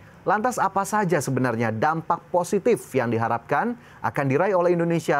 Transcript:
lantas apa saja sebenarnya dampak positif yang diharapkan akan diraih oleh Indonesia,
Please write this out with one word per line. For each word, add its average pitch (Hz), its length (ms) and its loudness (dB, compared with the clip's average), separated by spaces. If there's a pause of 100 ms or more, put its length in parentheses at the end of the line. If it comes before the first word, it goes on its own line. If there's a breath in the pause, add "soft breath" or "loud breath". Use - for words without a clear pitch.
(220 loud breath)
lantas 214 320 0
apa 196 320 -2
saja 185 320 0
sebenarnya 123 560 -2
dampak 156 560 -2
positif 190 480 0 (160)
yang 120 160 0
diharapkan 117 640 -2 (320 loud breath)
akan 139 240 -2
diraih 185 240 2
oleh 175 240 4
Indonesia, 170 420 0